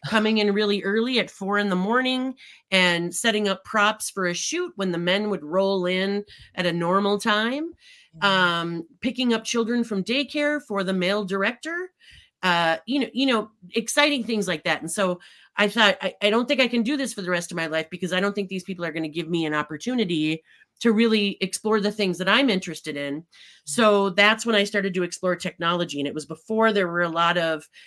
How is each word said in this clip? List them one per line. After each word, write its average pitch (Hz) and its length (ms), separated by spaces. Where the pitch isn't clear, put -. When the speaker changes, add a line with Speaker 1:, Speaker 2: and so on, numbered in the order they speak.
Speaker 1:
coming 214 320
in 208 140
really 208 300
early 226 360
at 185 120
four 202 280
in 208 120
the 180 60
morning 254 580
and 175 440
setting 208 340
up 190 160
props 214 460
for 185 160
a 175 80
shoot 349 420
when 190 160
the 170 60
men 196 320
would 180 120
roll 185 440
in 196 380
at 180 120
a 170 60
normal 196 460
time, 233 540
Speaker 2:
Mm. 202 40
Speaker 1:
um, 170 600
picking 254 320
up 226 120
children 233 400
from 202 180
daycare 294 580
for 196 220
the 185 100
male 190 320
director, 240 680
uh, 170 420
you 240 140
know, 247 140
you 247 140
know, 226 240
exciting 285 480
things 208 240
like 160 160
that. 160 160
And 165 100
so 180 300
I 208 120
thought, 208 340
"I, 185 180
I 208 100
don't 233 180
think 269 120
I 254 60
can 240 160
do 277 140
this 262 160
for 202 100
the 175 80
rest 175 220
of 170 40
my 165 100
life 160 220
because 175 240
I 185 60
don't 196 160
think 196 140
these 185 160
people 175 200
are 160 60
gonna 156 180
give 160 200
me 165 180
an 151 80
opportunity 160 880
to 233 100
really 214 500
explore 214 400
the 208 120
things 196 260
that 185 100
I'm 247 220
interested 165 460
in." 143 280
So 208 460
that's 208 340
when 233 120
I 202 80
started 196 300
to 180 100
explore 175 320
technology. 170 640
And 139 80
it 135 60
was 147 120
before 220 460
there 196 160
were 175 140
a 175 60
lot 170 300
of, 160 300